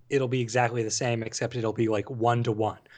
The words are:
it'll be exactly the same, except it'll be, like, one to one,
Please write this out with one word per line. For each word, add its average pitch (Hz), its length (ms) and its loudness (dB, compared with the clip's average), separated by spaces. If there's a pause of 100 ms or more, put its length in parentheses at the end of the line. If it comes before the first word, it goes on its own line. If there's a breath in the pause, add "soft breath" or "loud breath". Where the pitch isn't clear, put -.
it'll 131 200 0
be 127 100 0
exactly 120 420 2
the 110 80 -2
same, 117 320 0
except 113 360 -4
it'll 110 160 -2
be, 113 160 2
like, 104 200 0
one 117 340 2
to 117 100 0
one, 107 260 -2 (180 loud breath)